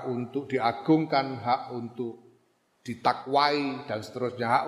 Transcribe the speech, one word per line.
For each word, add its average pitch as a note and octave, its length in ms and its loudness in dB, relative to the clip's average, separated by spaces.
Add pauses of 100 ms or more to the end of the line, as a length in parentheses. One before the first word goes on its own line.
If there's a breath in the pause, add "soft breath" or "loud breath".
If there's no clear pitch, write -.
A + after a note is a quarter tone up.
untuk B2 400 -4
diagungkan, C3+ 960 2
hak A#2+ 160 2 (160)
untuk A#2 480 -8 (600)
ditakwai C3+ 960 2
dan A2 160 -4
seterusnya, A#2 480 -4
hak B2+ 200 4